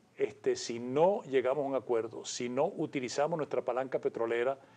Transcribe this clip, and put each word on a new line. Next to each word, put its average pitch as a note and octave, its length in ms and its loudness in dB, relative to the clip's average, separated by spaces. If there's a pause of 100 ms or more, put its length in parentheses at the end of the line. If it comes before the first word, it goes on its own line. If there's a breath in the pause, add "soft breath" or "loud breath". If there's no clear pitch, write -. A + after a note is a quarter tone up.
(180)
este, - 380 0
si A#2+ 220 -6
no D3 460 4
llegamos C3+ 420 2
a - 20 -2
un C3+ 60 -2
acuerdo, A#2 520 -2
si - 220 -6
no C3 200 2
utilizamos D3 720 -2
nuestra B2+ 260 -2
palanca C3 340 -2
petrolera A#2+ 640 0 (180 loud breath)